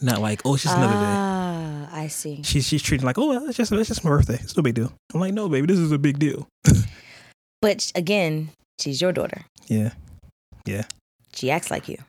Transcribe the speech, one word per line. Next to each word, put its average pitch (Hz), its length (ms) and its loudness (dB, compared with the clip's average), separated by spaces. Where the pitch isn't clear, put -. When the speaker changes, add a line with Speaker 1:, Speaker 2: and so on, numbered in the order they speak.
Speaker 1:
Not 123 200 2
like, 107 240 -2
"Oh, 139 100 2
it's 131 80 -2
just 175 120 0
another - 180 4
day." 202 60 2
Speaker 2:
Ah, 180 920 -2
I 156 160 -8
see. 147 360 -8
Speaker 1:
She's, 139 220 0
she's 151 160 0
treating 131 240 0
like, 127 120 0
"Oh, 277 120 2
well, 269 180 -2
it's 254 100 -6
just, 226 140 0
it's 214 160 0
just - 160 -6
my 160 60 2
birthday. 143 320 4
It's - 160 -12
no 135 60 4
big 120 120 4
deal." 120 160 -2
I'm 156 60 0
like, 190 140 0
"No, 214 140 -2
baby, 143 200 0
this 190 120 4
is 156 120 2
a 147 80 2
big 143 200 2
deal." 143 280 0
<laughs> 139 80 10
Speaker 2:
But 208 340 0
again, 160 540 0
she's 135 220 -4
your 180 120 2
daughter. - 300 -4
Speaker 1:
Yeah. 110 240 0
Yeah. 98 180 -4
Speaker 2:
She 127 160 -4
acts 160 220 -2
like - 160 -6
you. - 100 -10